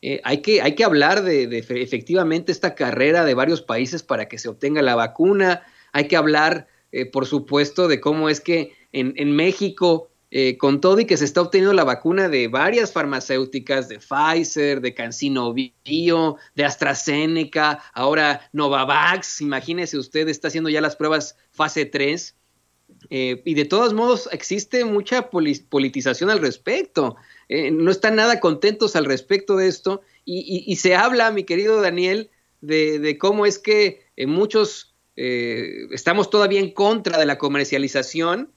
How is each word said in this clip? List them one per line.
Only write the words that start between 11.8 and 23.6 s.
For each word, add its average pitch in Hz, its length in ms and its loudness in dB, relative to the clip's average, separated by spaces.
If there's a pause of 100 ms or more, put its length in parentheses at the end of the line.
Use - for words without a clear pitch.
vacuna 170 460 0
de 127 180 0
varias 180 460 0
farmacéuticas, 135 960 -4
de 104 100 -14
Pfizer, 147 840 0
de 123 140 -6
CanSino 120 580 -4
Bio, 156 840 -2 (180)
de 143 100 0
AstraZeneca, 151 1160 -2 (100)
ahora 143 600 0
Novavax, 147 880 0
imagínese 151 580 -6
usted, 156 300 -4
está 151 180 -6
haciendo 160 240 -4
ya 151 100 0
las 151 140 -2
pruebas 151 420 -2 (140)
fase 151 340 -2
tres, 147 520 -4 (720)
eh, 127 360 -4
y 160 100 -2
de 147 100 0